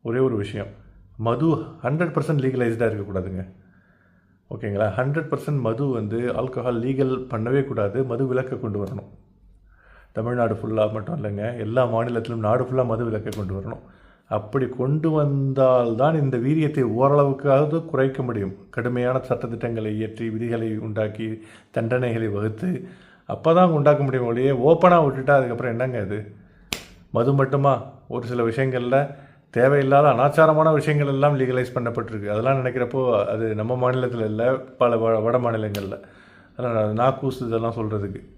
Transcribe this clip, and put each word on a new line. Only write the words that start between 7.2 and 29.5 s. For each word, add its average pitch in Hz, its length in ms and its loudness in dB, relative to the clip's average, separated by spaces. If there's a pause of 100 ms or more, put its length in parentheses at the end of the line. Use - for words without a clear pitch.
பண்ணவே 120 360 0
கூடாது, 113 400 -2
மது 123 300 -2
விலக்கை 127 260 -4
கொண்டு 104 240 -4
வரணும். 95 260 -12 (1000)
தமிழ்நாடு 117 420 0
ஃபுல்லா 107 380 0
மட்டும் 107 320 -8
இல்லைங்க, 107 340 -6
எல்லா 113 260 0
மாநிலத்திலும் 117 560 -2
நாடு 113 240 2
ஃபுல்லா 127 220 0
மது 117 180 -2
விலக்கை 107 320 -6
கொண்டு 95 180 -6
வரணும். 98 240 -10 (500)
அப்படி 120 380 -2
கொண்டு 147 440 -2
வந்தால்தான் 135 1120 2
இந்த 135 160 0
வீரியத்தை 143 480 2 (160)
ஓரளவுக்காவது 143 840 4
குறைக்க 135 380 0
முடியும். 104 340 -4 (140)
கடுமையான 123 480 0
சட்டதிட்டங்களை 117 760 -4
இயற்றி, 110 360 -6
விதிகளை 110 480 -4
உண்டாக்கி, 110 640 -4 (320)
தண்டனைகளை 113 580 -2
வகுத்து, 110 560 -4 (400)
அப்பதான் 170 400 4
உண்டாக்க 143 360 4
முடியும் 127 220 0
ஒழிய, 127 280 2
ஓப்பனா 156 300 4
விட்டுட்டா 143 460 4
அதுக்கப்புறம் 123 400 2
என்னங்க 123 280 -2
அது? 104 340 -6 (800)
மது 120 240 2
மட்டுமா? 135 480 2 (260)
ஒரு 117 180 -6
சில 120 180 -2
விஷயங்கள்ல 127 680 0 (360)